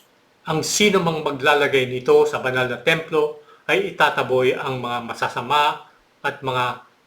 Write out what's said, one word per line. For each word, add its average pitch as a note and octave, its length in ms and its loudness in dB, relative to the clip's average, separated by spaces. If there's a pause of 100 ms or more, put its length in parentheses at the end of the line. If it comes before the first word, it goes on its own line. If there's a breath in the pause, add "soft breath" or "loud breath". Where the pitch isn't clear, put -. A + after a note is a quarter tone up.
(480)
Ang E3 160 0
sino F#3+ 400 2
mang D#3+ 160 -2
maglalagay C#3+ 720 2
nito D3 320 4
sa D3 160 0
banal B2+ 320 -2
na A#2 80 -6
templo D#3+ 640 -2 (240 loud breath)
ay F3+ 240 0
itataboy B2+ 640 2
ang B2+ 240 -6
mga A#2+ 240 -6
masasama C3+ 880 -2 (320)
at C#3+ 200 -4
mga B2+ 440 -4 (200)